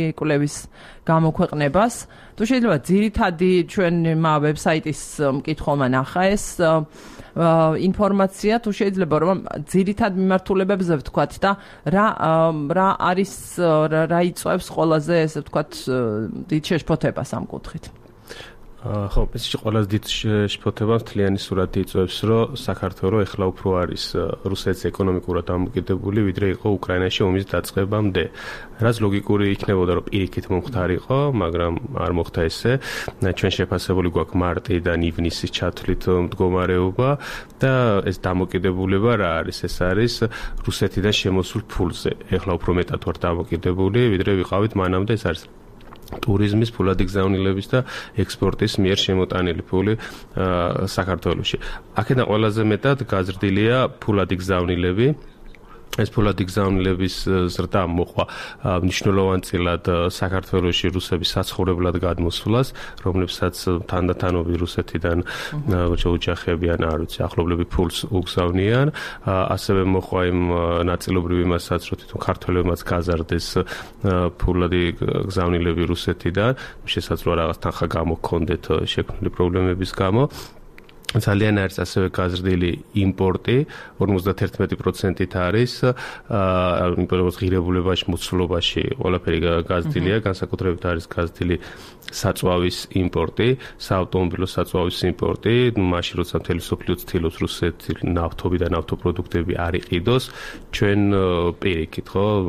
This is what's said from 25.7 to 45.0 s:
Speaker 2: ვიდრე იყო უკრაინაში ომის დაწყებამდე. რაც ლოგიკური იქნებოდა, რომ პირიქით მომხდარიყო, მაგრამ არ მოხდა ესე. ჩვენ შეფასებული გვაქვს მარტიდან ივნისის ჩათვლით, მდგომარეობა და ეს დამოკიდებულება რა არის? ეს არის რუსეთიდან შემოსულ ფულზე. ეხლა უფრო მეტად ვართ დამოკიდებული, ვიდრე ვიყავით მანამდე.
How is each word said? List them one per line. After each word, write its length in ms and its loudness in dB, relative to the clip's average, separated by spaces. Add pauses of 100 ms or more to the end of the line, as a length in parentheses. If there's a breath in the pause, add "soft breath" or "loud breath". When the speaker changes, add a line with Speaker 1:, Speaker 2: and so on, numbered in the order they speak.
Speaker 2:
ვიდრე 280 0
იყო 200 -2
უკრაინაში 520 0
ომის 240 2
დაწყებამდე. 800 0 (500 loud breath)
რაც 220 2
ლოგიკური 520 2
იქნებოდა, 440 2
რომ 140 0
პირიქით 400 -2
მომხდარიყო, 720 0 (120)
მაგრამ 420 0 (200)
არ 200 -2
მოხდა 300 -2
ესე. 300 0 (440 loud breath)
ჩვენ 340 0
შეფასებული 580 0
გვაქვს 300 -2
მარტიდან 600 0
ივნისის 500 -2
ჩათვლით, 520 -2 (180)
მდგომარეობა 920 2 (440 loud breath)
და 180 2 (280)
ეს 180 -2
დამოკიდებულება 920 0
რა 240 2
არის? 240 -4
ეს 180 -4
არის 360 2 (420 loud breath)
რუსეთიდან 580 0
შემოსულ 500 0
ფულზე. 460 -2 (160)
ეხლა 280 -2
უფრო 180 -2
მეტად 300 0
ვართ 160 -4
დამოკიდებული, 840 0
ვიდრე 320 2
ვიყავით 360 0
მანამდე. 400 2